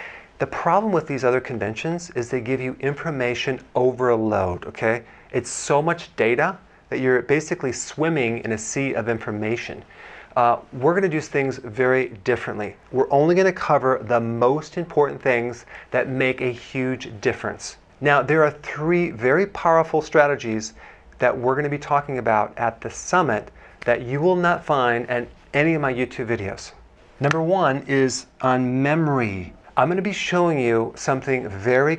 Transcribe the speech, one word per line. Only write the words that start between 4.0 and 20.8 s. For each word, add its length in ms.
okay? 360
It's 160
so 320
much 340
data 420
that 100
you're 240
basically 480
swimming 680
in 120
a 60
sea 360
of 160
information. 720
Uh, 220
we're 200
gonna 160
do 100
things 380
very 520
differently. 520
We're 200
only 220
gonna 180
cover 520
the 160
most 580
important 420
things 460
that 180
make 340
a 100
huge 580
difference. 580
Now, 220
there 220
are 80
three 580
very 380
powerful 560
strategies 680